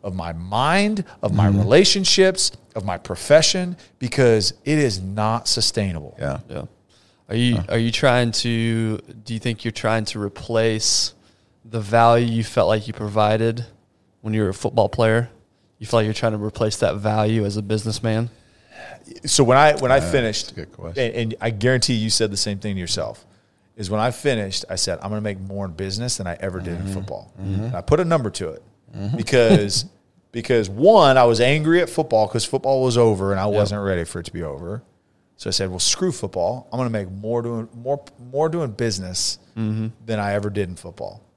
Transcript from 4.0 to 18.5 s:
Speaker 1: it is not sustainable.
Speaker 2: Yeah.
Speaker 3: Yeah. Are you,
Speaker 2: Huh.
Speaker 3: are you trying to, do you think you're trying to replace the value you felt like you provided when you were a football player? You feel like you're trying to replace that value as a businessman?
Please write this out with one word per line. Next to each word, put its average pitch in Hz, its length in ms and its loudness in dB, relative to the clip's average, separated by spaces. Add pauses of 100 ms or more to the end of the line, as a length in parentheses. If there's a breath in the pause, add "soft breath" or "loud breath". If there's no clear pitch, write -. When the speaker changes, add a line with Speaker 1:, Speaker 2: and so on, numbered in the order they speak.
Speaker 1:
it 151 120 2
is 120 220 0
not 107 480 -2
sustainable. 92 720 -2
Speaker 2:
Yeah. 69 200 -4 (100)
Speaker 3:
Yeah. - 140 -10 (640 soft breath)
Are 101 80 -6
you, 120 220 2
Speaker 2:
Huh. 87 120 -2
Speaker 3:
are 113 80 0
you 117 140 0
trying 123 400 2
to, 113 680 -2 (260)
do 117 120 -10
you 113 40 -6
think 117 240 -6
you're 113 80 -4
trying 113 340 -2
to 107 140 -8
replace 110 960 -2 (500 soft breath)
the 113 160 -8
value 117 460 6
you 113 180 0
felt 107 240 2
like 110 200 0
you 113 60 -10
provided 110 720 0 (560)
when 107 120 -4
you 110 80 0
were 101 80 0
a 95 40 -4
football 107 360 0
player? 117 400 0 (480)
You 110 80 -14
feel 113 140 2
like 107 60 2
you're 110 100 -2
trying 113 160 0
to 104 120 -4
replace 107 340 -4
that 90 180 0
value 107 500 0
as 101 100 -4
a 107 60 -2
businessman? 110 680 -4 (960 loud breath)